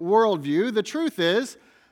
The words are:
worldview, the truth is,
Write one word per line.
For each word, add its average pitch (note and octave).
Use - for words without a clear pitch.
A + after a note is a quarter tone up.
worldview, F#3+
the G#3
truth D#4
is, F#3+